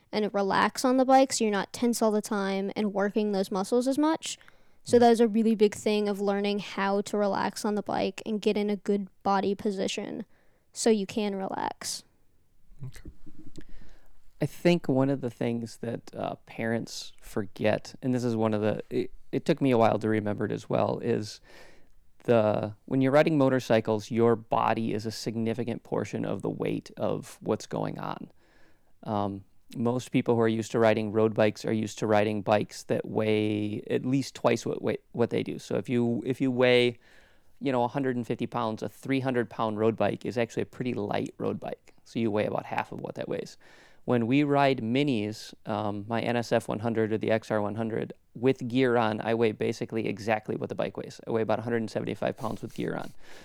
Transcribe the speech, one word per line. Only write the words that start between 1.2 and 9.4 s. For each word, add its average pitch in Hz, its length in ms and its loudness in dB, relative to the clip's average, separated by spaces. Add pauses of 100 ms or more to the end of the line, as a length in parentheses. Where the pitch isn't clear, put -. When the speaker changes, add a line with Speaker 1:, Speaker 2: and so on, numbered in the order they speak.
Speaker 1:
so 226 120 0
you're 208 80 2
not 196 200 -2
tense 240 280 0
all 220 100 4
the 208 120 0
time 196 520 -2
and 208 200 -2
working 208 360 0
those 196 200 0
muscles 240 360 0
as 269 120 2
much. 311 400 0 (440)
So - 140 4
Speaker 2:
Mm. 240 40 8
Speaker 1:
that 240 100 10
was 226 100 6
a 233 80 6
really 226 260 4
big 208 200 4
thing 208 340 0
of 202 120 -2
learning 202 400 0
how 196 420 0
to - 140 -6
relax 202 480 0
on 208 120 0
the 196 60 -2
bike 196 440 -2
and 214 140 -4
get 208 160 0
in 208 140 0
a 208 60 0
good 202 320 -2 (140)
body 196 320 2